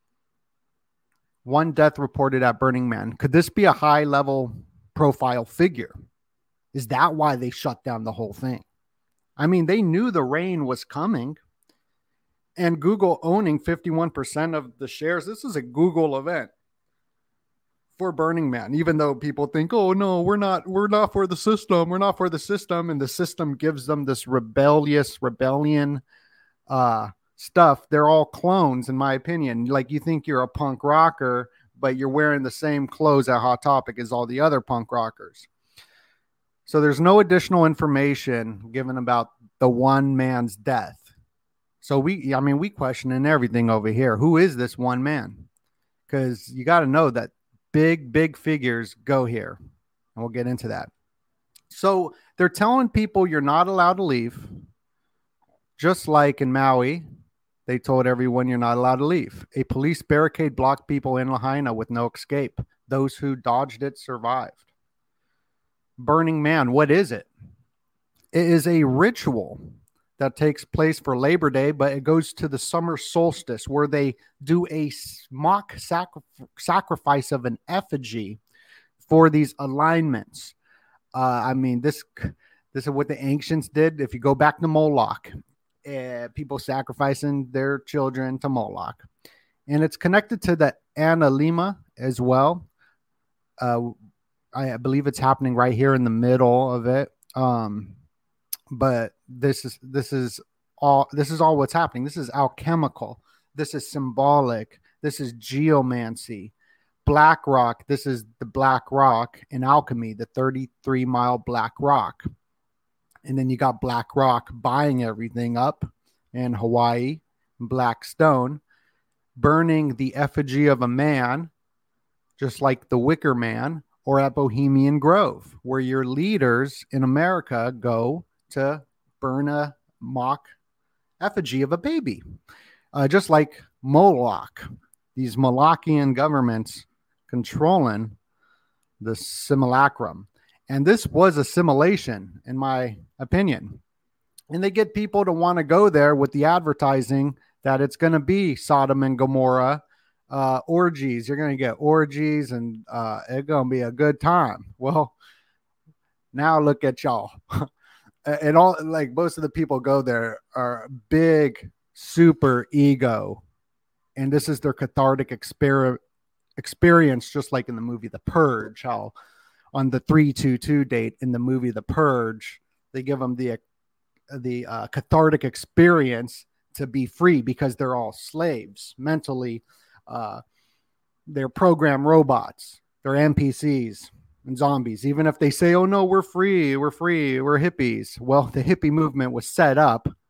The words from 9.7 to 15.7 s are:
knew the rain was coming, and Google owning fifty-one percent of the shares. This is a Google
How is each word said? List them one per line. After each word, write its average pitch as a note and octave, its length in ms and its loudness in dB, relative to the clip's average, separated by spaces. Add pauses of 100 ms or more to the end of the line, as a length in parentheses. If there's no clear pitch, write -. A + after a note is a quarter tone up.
knew G3 300 0
the E3+ 120 0
rain D#3 440 -4
was B2+ 180 -6
coming, D3+ 540 -6 (1200)
and E3+ 220 0
Google F#3+ 420 2
owning E3+ 360 0
fifty-one E3 520 -4
percent D3+ 440 -6
of C3 240 -10
the C3+ 100 -10
shares. D#3+ 360 -4
This G#3+ 200 -14
is A3 120 -10
a C#3 60 -4
Google D3+ 560 0